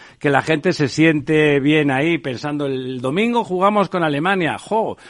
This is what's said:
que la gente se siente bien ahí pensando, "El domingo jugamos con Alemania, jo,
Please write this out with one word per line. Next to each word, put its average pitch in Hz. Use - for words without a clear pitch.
que 147
la 135
gente 160
se 143
siente 151
bien 147
ahí 156
pensando, 143
"El 131
domingo 208
jugamos 190
con 180
Alemania, 156
jo, 202